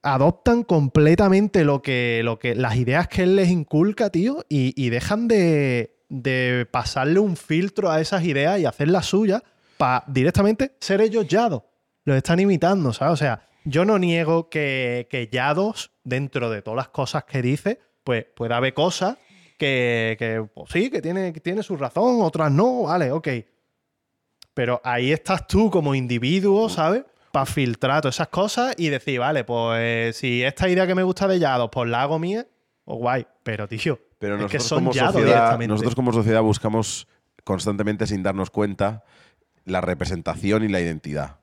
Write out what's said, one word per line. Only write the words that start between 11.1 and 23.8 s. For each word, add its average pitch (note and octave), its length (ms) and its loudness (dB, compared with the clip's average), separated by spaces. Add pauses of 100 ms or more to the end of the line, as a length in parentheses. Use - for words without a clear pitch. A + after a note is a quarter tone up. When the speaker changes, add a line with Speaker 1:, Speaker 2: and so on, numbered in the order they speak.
Speaker 1:
Yados. F#3 360 0 (400)
Los C#3 140 2
están E3+ 240 2
imitando, F3+ 500 2
¿sabes? D3 220 0
O D3+ 40 0
sea, C3 300 -2 (160)
yo D3+ 220 0
no G#3+ 120 2
niego E3 520 0
que, C3 600 -2
que A#2+ 220 -6
Yados, D3+ 600 -2 (120)
dentro B2+ 460 -4
de G#2+ 120 -6
todas A2 140 -8
las B2 140 -6
cosas C#3+ 340 -6
que - 180 -4
dice, D3 380 -2 (240)
pues A#2 220 -2 (100)
pueda A#2 220 -2
haber B2+ 160 0
cosas F#3 420 -2 (420)
que, A#2+ 600 0
que, A2+ 340 -4
pues - 160 -20
sí, G#3 200 -2
que C#4 120 -4
tiene, F#3 300 -4
que D#3+ 80 -14
tiene G3+ 240 -6
su F#3 140 -8
razón, F#3+ 440 0
otras D#3 300 0
no, A#3 320 2
vale, D#3+ 300 0
ok. D#3+ 160 -4 (1200)